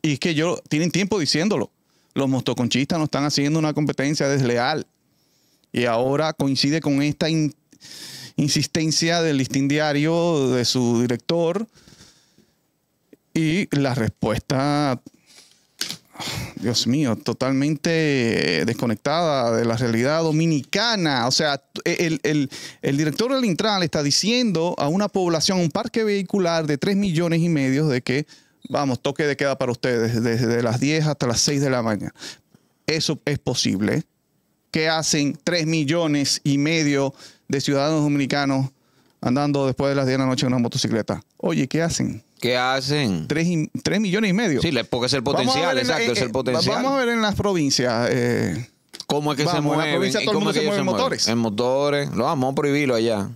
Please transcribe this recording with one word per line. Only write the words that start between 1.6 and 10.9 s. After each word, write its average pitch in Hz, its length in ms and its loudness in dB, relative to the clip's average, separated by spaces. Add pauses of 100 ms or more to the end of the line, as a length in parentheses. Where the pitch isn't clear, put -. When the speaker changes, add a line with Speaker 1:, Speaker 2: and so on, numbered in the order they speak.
Speaker 1:
los 135 120 0
motoconchistas 127 720 0
nos 156 60 0
están 143 180 -2
haciendo 147 360 0
una 151 140 0
competencia 143 540 0
desleal. 135 580 0 (880)
Y 120 140 0
ahora 135 480 0
coincide 143 480 0
con 139 220 0
esta 147 260 -2
in-, 156 240 0 (840)
insistencia 160 840 0
del 156 160 2
Listín 135 300 0
Diario, 151 840 2
de 123 160 2
su 120 340 2